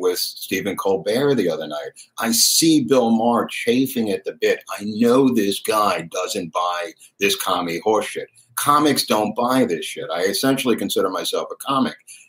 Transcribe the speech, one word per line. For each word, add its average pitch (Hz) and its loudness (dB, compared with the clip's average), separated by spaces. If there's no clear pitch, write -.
with 90 0
Stephen 95 -4
Colbert 104 0
the 95 2
other 80 -4
night. - -10
I 113 -2
see 156 4
Bill 120 4
Maher 113 2
chafing 120 0
at 92 -4
the - -6
bit. - 0
I 101 -10
know 117 4
this 101 0
guy 104 0
doesn't 92 -4
buy 87 -2
this 98 2
commie 87 -2
horseshit. - 0
Comics 147 2
don't 107 0
buy 123 2
this 85 -2
shit. - -12
I 85 -2
essentially 123 0
consider 98 -2
myself 87 -4
a - -10
comic. 131 -2